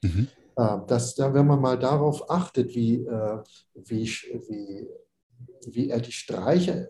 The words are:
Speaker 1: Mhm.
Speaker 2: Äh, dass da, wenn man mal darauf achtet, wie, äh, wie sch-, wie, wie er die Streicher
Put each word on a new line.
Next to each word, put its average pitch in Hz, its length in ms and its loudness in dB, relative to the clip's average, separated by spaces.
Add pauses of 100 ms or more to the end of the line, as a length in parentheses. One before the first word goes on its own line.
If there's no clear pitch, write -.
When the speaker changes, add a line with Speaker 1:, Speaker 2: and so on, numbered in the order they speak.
Speaker 1:
Mhm. 101 260 2 (280)
Speaker 2:
Äh, 107 200 2 (100)
dass 117 300 0
da, 135 180 2
wenn 143 140 6
man 143 120 6
mal 127 160 2
darauf 147 540 0
achtet, 160 460 0
wie, 117 280 2
äh, 110 340 -4 (360)
wie 113 300 -6
sch-, - 440 -8
wie, 101 380 -10 (800)
wie 123 240 -2
er 117 80 0
die - 140 -6
Streicher 135 760 0